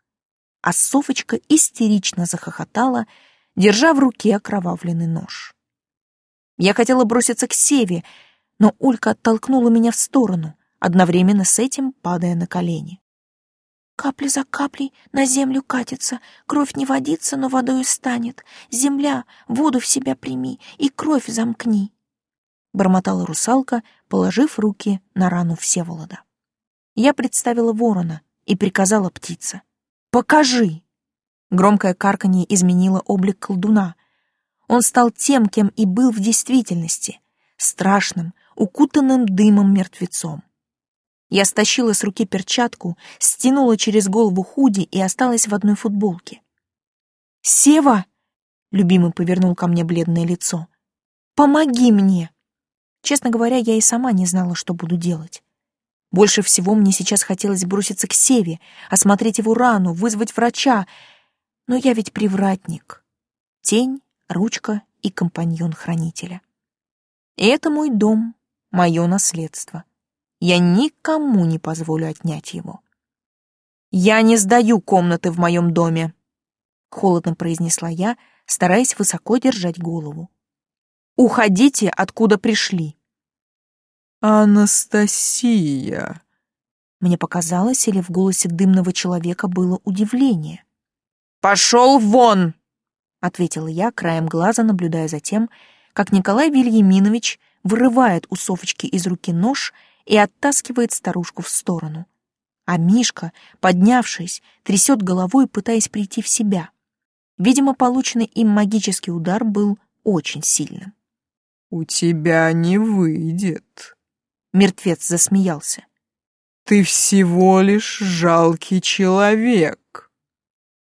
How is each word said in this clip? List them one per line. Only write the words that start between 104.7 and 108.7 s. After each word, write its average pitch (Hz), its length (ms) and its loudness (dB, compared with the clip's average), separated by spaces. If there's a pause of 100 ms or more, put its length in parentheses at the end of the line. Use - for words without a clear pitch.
головой, 185 440 0
пытаясь 220 420 -4
прийти 208 320 -8
в - 80 -8
себя. 196 420 -2 (680)
Видимо, 262 360 4
полученный 247 520 0
им 226 220 0
магический 208 640 0